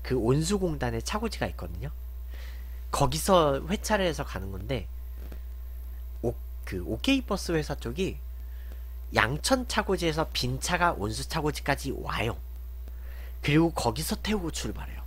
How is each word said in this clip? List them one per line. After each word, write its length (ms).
그 120
온수공단에 840
차고지가 460
있거든요. 440
거기서 760
회차를 380
해서 180
가는 280
건데, 360
오-, 120
그 200
오케이 360
버스 300
회사 240
쪽이 420
양천 520
차고지에서 680
빈 260
차가 340
온수 340
차고지까지 720
와요. 400
그리고 300
거기서 460
태우고 340
출발해요. 560